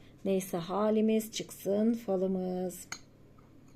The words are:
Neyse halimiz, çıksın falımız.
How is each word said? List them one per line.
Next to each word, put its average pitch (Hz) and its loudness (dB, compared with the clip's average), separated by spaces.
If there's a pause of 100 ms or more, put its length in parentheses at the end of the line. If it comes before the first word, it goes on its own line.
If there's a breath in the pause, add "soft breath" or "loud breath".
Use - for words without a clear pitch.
(260 loud breath)
Neyse 190 0
halimiz, 214 2
çıksın 214 0
falımız. 185 -2 (880)